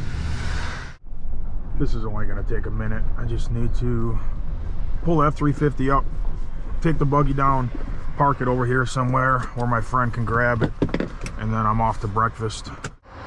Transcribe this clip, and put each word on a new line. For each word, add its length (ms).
This 160
is 100
only 220
gonna 160
take 240
a 40
minute. 320
I 80
just 240
need 260
to 440
pull 140
the 100
F 80
three 180
fifty 360
up, 160
take 160
the 80
buggy 280
down, 360
park 240
it 60
over 180
here 220
somewhere 540
where 140
my 140
friend 300
can 140
grab 380
it, 80
and 160
then 120
I'm 140
off 220
to 60
breakfast. 640